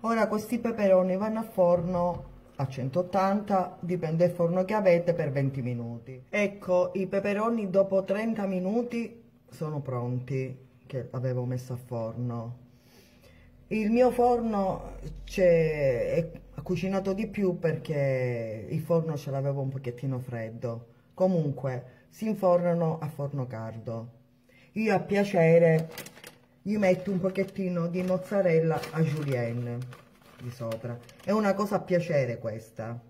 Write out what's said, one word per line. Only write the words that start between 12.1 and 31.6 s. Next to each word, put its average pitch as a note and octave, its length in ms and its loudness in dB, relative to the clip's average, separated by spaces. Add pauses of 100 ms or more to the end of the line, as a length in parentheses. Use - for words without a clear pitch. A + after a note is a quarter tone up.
Il G#3+ 240 0
mio B3 180 6
forno A3+ 840 0 (280)
c'è, D#3 920 4
è E3 160 0 (340)
cucinato F#3+ 480 -2
di A3 160 -4
più F3+ 320 0
perché C#3 1080 -2
il D#3 120 -2
forno D#3+ 360 0
ce C#3 140 -8
l'avevo C#3 300 -2
un C3+ 80 -2
pochettino C3 500 -6
freddo. A#2 680 -8 (280)
Comunque E3+ 960 0
si - 180 -8
infornano F3 720 2
a D#3 80 -6
forno C#3 400 -6
caldo. A2+ 640 -8 (640)
Io G#3+ 200 0
a F#3 60 4
piacere E3+ 920 6 (760)
gli G#3 120 -2
metto F#3 340 2
un F#3+ 80 0
pochettino F#3 680 -2
di F3+ 160 -2
mozzarella F3+ 760 2 (120)
a D#3 80 -2
julienne B2 760 -2 (640)
di A#2+ 100 -10
sopra. A#2 460 -8 (260)
È F#3 100 0
una G#3 220 2
cosa G3+ 220 0